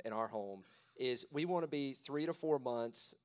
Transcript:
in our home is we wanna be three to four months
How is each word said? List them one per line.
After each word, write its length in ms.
in 80
our 140
home 360
is 360
we 140
wanna 220
be 260
three 320
to 80
four 240
months 680